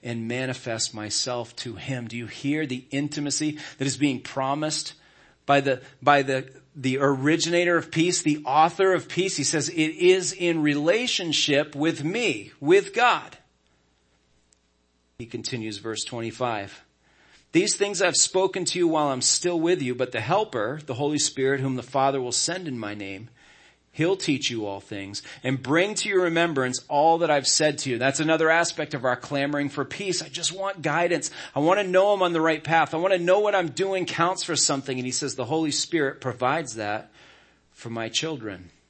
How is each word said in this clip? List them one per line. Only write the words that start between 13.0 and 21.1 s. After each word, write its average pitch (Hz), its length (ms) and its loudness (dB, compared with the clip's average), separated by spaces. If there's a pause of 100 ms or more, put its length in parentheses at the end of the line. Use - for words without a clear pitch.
He 117 80 -14
continues, 113 540 -8
verse 110 260 -6
twenty-five. 113 800 -6 (680)
"These 202 240 4
things 202 260 -2
I've 170 140 2
spoken 190 500 2
to - 140 -2
you 170 80 4
while 156 220 2
I'm 127 120 -2
still 175 380 0
with 165 220 2
you, 127 120 -2
but 123 200 -2
the 113 80 -2
Helper, 143 640 0
the 131 80 -6
Holy 143 260 -2